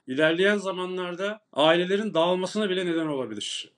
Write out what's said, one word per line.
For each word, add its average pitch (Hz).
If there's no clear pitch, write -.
ilerleyen 165
zamanlarda 185
ailelerin 175
dağılmasına 185
bile 185
neden 165
olabilir. 120